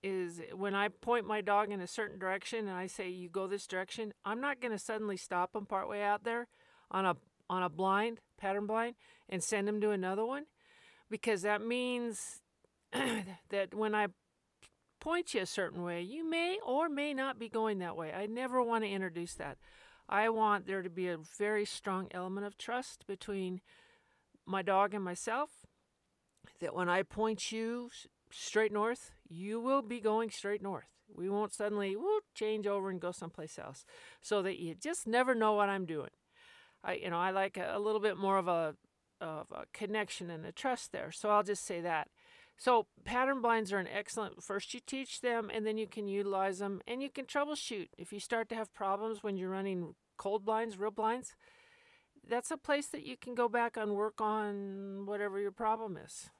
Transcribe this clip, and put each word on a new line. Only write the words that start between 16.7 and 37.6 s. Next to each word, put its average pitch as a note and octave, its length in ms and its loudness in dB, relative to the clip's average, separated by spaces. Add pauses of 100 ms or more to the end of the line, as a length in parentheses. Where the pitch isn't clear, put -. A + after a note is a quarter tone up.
may D4 240 0
not C4 260 -2
be A#3 80 -6
going A3 320 2
that F3 160 -2
way. D#3 160 -4
I G3 140 -4
never B3 360 0
wanna A3+ 260 2
introduce F3+ 480 -2
that. C#3+ 220 -8 (520)
I G#3+ 180 4
want G#3+ 400 4
there F#3+ 140 -2
to F3+ 80 -4
be F3+ 180 -2
a F3 100 0
very G#3 460 0
strong F#3+ 480 -4
element F#3+ 340 -4
of G3+ 120 -10
trust - 500 -6
between F#3+ 540 -4 (840)
my F#3+ 160 0
dog G3 320 6
and G#3 80 0
myself, A3 640 -4 (920)
that - 160 -4
when F3+ 140 0
I F#3 140 4
point A3 500 -2
you A#3 360 -4
s-, - 180 -18 (220)
straight G#3+ 440 2
north, G#3+ 400 0 (160)
you G3 320 -4
will C4+ 200 4
be A3+ 200 -4
going A3 280 4
straight G3+ 320 -4
north. F#3 280 -6 (180)
We F#3 220 -4
won't G3+ 240 2
suddenly, G3+ 420 0
"Whoop," G4+ 300 2 (100)
change G#3+ 320 0
over G3 220 2
and F#3 100 -2
go F3 140 -2
someplace E3 440 -10
else. - 280 -12 (340)
So G#3 220 2
that F#3 180 -2
you E3 160 -4
just D4+ 320 -4
never B3 260 4
know A3 200 6
what G#3 160 6
I'm G3 160 0
doing. D#3 260 -4 (720)
I, - 120 -2
you - 140 -4
know, E3+ 80 0
I F3+ 140 2
like F#3+ 240 2
a, F3+ 180 -2